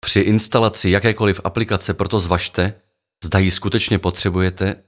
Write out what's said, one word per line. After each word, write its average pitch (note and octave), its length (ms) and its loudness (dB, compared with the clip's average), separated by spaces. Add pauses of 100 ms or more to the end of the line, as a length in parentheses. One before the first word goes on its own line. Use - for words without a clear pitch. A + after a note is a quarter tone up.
Při - 200 0
instalaci G#2+ 680 2
jakékoliv G2+ 540 2
aplikace G#2+ 500 -2
proto G2 260 -2
zvažte, F2+ 600 -2 (440)
zda F#2 140 2
ji F#2+ 120 4
skutečně G#2 480 0
potřebujete F#2 880 -2